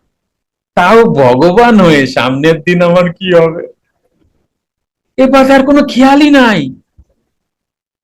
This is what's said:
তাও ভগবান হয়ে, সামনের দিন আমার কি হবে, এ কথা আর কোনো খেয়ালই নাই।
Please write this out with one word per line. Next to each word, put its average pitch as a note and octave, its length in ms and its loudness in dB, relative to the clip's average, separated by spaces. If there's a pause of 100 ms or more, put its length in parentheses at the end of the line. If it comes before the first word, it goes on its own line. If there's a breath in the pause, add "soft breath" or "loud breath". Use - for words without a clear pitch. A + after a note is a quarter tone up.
(760)
তাও G#3 300 2
ভগবান F3 760 0
হয়ে, D3+ 260 2
সামনের C#3 560 -4
দিন F3 200 -2
আমার F3 300 0
কি F3+ 220 -6
হবে, E3 380 -2 (1400)
এ C4 100 0
কথা C4+ 280 2
আর C4 120 2
কোনো C#4+ 220 2
খেয়ালই C#4+ 420 2
নাই। A3 400 0 (1300)